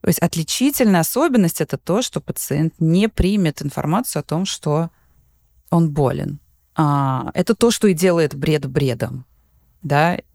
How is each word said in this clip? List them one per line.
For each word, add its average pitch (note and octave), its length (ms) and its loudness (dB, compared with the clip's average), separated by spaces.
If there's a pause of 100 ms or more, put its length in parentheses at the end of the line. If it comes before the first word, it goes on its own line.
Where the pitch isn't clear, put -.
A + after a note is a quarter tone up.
То - 60 0
есть F3 120 2
отличительная F#3+ 800 2
особенность — A#3+ 600 0
это - 180 -2
то, G3+ 240 -2
что - 180 -6
пациент - 580 -4
не E3+ 300 2
примет F#3 540 0
информацию D3+ 580 -4
о - 40 -12
том, E3+ 220 -4
что D#3+ 440 -2 (800)
он E3+ 200 4
болен. C#3+ 500 -2 (340)
А, C#3 600 0
это F3+ 200 0
то, A#3 160 4
что - 180 0
и F#3+ 60 4
делает E3 400 2
бред C#3+ 320 -2
бредом. B2+ 580 -2 (580)
Да? D3+ 360 0 (160)